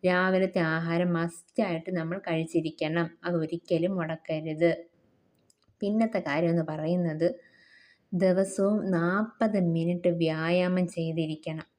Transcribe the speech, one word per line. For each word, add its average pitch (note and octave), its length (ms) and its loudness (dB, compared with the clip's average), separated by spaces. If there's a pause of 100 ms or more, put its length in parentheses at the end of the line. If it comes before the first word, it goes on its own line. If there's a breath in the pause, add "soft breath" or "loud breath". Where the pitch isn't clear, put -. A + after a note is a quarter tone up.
രാവിലത്തെ F#3 540 2
ആഹാരം E3 540 0
മസ്റ്റായിട്ട് E3+ 760 -4
നമ്മൾ E3+ 260 -4
കഴിച്ചിരിക്കണം. D#3+ 920 -2 (140)
അതൊരിക്കലും E3+ 720 -2
മുടക്കരുത്. D#3+ 880 -2 (960)
പിന്നത്തെ G#3+ 400 0
കാര്യം D#3+ 300 0
എന്ന് E3 200 2
പറയുന്നത് D#3+ 720 0 (720 soft breath)
ദിവസവും F#3+ 800 2
നാൽപത് G3+ 680 0
മിനിറ്റ് E3+ 500 2
വ്യായാമം E3+ 760 0
ചെയ്തിരിക്കണം. D#3+ 800 -4 (140)